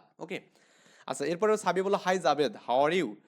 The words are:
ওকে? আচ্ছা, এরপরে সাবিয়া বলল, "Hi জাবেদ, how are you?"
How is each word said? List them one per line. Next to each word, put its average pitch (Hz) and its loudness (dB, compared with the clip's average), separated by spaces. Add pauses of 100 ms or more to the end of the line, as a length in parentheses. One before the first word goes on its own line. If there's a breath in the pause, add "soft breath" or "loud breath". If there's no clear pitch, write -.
(200)
ওকে? 160 -10 (720 soft breath)
আচ্ছা, 139 -6
এরপরে 208 0
সাবিয়া 190 0
বলল, 196 0
"Hi 190 0
জাবেদ, 147 2
how 120 0
are 156 2
you?" 156 0 (180 soft breath)